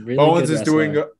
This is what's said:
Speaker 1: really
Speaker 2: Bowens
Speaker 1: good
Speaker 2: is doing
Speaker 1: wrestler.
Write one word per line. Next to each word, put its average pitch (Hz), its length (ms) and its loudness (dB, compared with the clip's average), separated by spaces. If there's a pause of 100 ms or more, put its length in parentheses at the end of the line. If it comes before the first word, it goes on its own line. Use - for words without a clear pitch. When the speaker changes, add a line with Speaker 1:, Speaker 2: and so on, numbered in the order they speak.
Speaker 1:
really 120 120 -6
Speaker 2:
Bowens 156 320 2
Speaker 1:
good 160 60 -2
Speaker 2:
is 151 80 -4
doing 156 300 0
Speaker 1:
wrestler. 147 280 -4